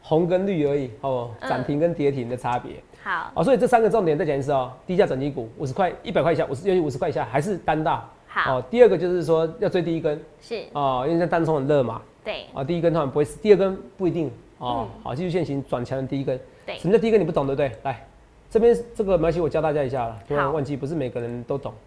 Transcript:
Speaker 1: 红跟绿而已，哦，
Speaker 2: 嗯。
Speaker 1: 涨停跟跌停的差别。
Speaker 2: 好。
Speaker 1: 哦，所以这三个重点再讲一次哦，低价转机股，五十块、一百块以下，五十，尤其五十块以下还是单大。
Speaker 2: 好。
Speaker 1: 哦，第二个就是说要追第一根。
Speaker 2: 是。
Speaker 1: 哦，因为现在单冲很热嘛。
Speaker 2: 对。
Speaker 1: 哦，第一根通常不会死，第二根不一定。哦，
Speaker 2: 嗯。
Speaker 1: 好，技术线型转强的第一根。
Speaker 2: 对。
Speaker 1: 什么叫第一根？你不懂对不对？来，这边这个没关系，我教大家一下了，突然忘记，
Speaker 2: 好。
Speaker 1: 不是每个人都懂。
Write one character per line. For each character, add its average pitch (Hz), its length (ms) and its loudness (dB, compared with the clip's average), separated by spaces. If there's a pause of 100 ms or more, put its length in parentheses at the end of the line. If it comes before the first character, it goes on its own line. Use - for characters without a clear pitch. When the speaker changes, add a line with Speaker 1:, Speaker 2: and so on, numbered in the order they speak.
Speaker 1:
红 165 240 2
跟 185 180 2
绿 160 220 0
而 143 80 0
已， 131 160 -4 (100)
哦， 123 380 -4
Speaker 2:
嗯。 131 100 -8
Speaker 1:
涨 127 140 -2
停 147 160 -2
跟 170 140 2
跌 143 180 0
停 123 180 -6
的 123 80 -4
差 123 220 -4
别。 - 140 -12 (300)
Speaker 2:
好。 175 300 -6
Speaker 1:
哦， 170 100 0
所 262 80 4
以 240 60 6
这 240 80 4
三 233 160 4
个 214 80 4
重 202 160 2
点 151 100 4
再 175 80 -2
讲 147 140 0
一 139 40 -2
次 135 100 -4
哦， 127 200 -2 (140)
低 185 100 -4
价 190 120 4
转 131 120 -4
机 143 120 -4
股， 120 260 -8
五 156 80 -6
十 127 80 -4
块、 180 180 0 (120)
一 220 80 -8
百 170 100 2
块 160 100 2
以 151 40 2
下， 151 100 0
五 - 80 -6
十， 160 140 -4
尤 185 80 2
其 185 40 4
五 156 100 0
十 123 100 -6
块 175 100 -2
以 - 20 -4
下 147 140 -4
还 139 160 0
是 185 160 -2
单 156 260 0
大。 143 240 -2 (200)
Speaker 2:
好。 139 300 0
Speaker 1:
哦， 127 120 -4
第 240 140 8
二 214 60 10
个 190 60 4
就 175 140 -2
是 180 140 0
说 160 340 2
要 202 100 0
追 180 140 2
第 165 160 -2
一 - 20 -2
根。 151 220 -2 (180)
Speaker 2:
是。 226 220 -8 (120)
Speaker 1:
哦， 135 340 0
因 165 60 0
为 170 40 2
现 - 20 2
在 175 60 2
单 165 180 0
冲 156 120 2
很 135 100 0
热 143 160 4
嘛。 110 180 -4 (240)
Speaker 2:
对。 151 300 -8
Speaker 1:
哦， 139 100 -6
第 170 140 -2
一 165 40 -2
根 165 120 4
通 160 80 0
常 135 80 -2
不 147 80 -4
会 147 80 2
死， - 160 -14
第 214 100 4
二 190 60 10
根 190 180 0 (220)
不 185 100 -2
一 160 40 2
定。 156 180 -2 (300)
哦， 117 260 -4
Speaker 2:
嗯。 - 180 -16
Speaker 1:
好， 120 120 -6
技 131 80 -4
术 180 80 -2
线 170 120 0
型 139 240 -4
转 123 160 -4
强 135 160 -6
的 131 60 -4
第 139 160 -4
一 - 20 -6
根。 131 160 -2 (240)
Speaker 2:
对。 190 140 -10
Speaker 1:
什 160 100 -4
么 196 60 6
叫 220 60 6
第 220 80 2
一 220 40 4
根？ 214 80 6
你 170 60 2
不 170 60 -4
懂 143 160 0
对 135 80 0
不 - 20 -4
对？ 139 140 0 (100)
来， 131 240 -6 (460)
这 220 80 4
边 233 180 6 (180)
这 220 80 -4
个 190 100 2
没 160 100 2
关 165 100 2
系， 175 80 -2
我 151 80 0
教 160 100 0
大 156 140 0
家 147 100 0
一 127 60 -2
下 123 160 -2
了， 113 100 -8 (120)
突 147 80 -2
然 143 180 0
忘 151 100 0
记， 143 120 -4
Speaker 2:
好。 127 40 -8
Speaker 1:
不 139 60 -6
是 151 80 -6
每 131 160 -2
个 120 100 -6
人 120 260 -6
都 139 120 -4
懂。 113 160 -8 (140)